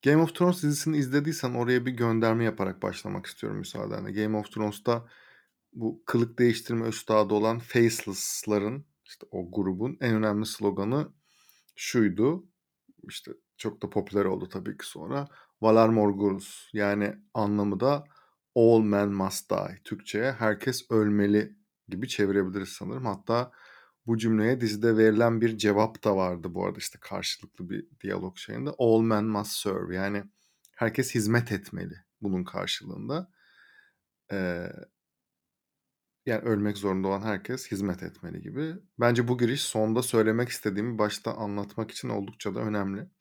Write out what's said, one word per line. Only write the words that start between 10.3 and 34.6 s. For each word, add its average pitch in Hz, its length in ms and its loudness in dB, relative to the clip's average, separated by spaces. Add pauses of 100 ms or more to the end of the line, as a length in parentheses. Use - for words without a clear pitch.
sloganı 104 680 -2 (640)
şuydu. 117 680 2 (640)
İşte - 240 -14 (240)
çok - 260 -8
da 98 80 -6
popüler 101 340 0
oldu 92 240 -2
tabii 95 280 -8
ki - 100 -16
sonra. 139 420 -8 (320)
"Valar 110 280 8
Morghulis." 101 840 0
Yani 101 440 0 (180)
anlamı 104 460 0
da 143 240 0 (500)
"All 117 260 8
men 104 280 2
must 98 420 -4
die." 98 340 -2
Türkçe'ye 117 480 -4
"Herkes 113 580 -2
ölmeli." 104 680 4 (320)
gibi 95 200 -8
çevirebiliriz 98 600 0
sanırım. 120 360 -10
Hatta 117 480 -2 (540)
bu 113 120 0
cümleye 113 420 2
dizide 110 360 2
verilen 110 440 6
bir 113 180 2
cevap 107 460 2
da 104 120 4
vardı 90 380 -2
bu 95 120 -2
arada, 95 120 -4
işte - 220 -12
karşılıklı - 680 -10
bir 101 160 -8 (140)
diyalog 92 360 -6
şeyinde. 123 420 -8
"All 113 220 6
men 110 240 2
must 101 280 -2
serve." 92 420 -4
Yani 98 300 -2 (520)
herkes 120 380 -2
hizmet 117 380 2
etmeli 92 420 -8 (260)
bunun 95 240 -2
karşılığında. 107 840 -6 (1040)
Ee, 90 400 -4 (1500)